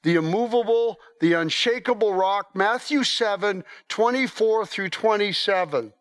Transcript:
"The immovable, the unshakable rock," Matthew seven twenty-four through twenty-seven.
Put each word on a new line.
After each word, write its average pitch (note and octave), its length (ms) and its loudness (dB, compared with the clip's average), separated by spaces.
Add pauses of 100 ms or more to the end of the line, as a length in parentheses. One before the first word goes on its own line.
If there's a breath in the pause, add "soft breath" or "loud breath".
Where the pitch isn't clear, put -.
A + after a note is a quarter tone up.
"The E3 140 2
immovable, A3+ 800 0 (220 loud breath)
the E3+ 140 4
unshakable G#3+ 800 0
rock," F#3+ 420 -2
Matthew A#3+ 480 0
seven G3+ 600 -2 (240 loud breath)
twenty-four A3 800 0
through F#3+ 240 -6
twenty-seven. F#3 1120 0